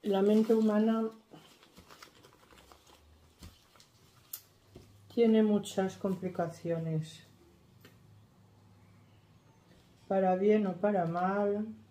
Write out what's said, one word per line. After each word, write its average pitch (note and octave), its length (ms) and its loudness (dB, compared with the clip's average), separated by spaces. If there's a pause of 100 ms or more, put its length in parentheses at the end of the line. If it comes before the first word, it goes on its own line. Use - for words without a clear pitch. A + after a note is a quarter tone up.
la G3 220 0
mente A3 320 4
humana A3 540 0 (4000)
tiene A3 300 4
muchas G3+ 540 0
complicaciones, E3 1300 -6 (2750)
para F#3+ 280 2
bien G#3 320 2
o F#3 60 -4
para F#3 320 -2
mal G3+ 600 -2 (240)